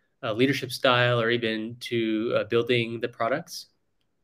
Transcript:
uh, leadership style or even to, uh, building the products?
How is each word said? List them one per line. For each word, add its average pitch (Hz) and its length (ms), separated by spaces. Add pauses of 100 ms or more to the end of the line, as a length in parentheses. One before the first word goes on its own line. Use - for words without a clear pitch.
(240)
uh, 113 100
leadership 131 380
style 123 500
or 113 80
even 117 500
to, 113 560
uh, 110 100
building 117 540
the 120 80
products? 123 600 (560)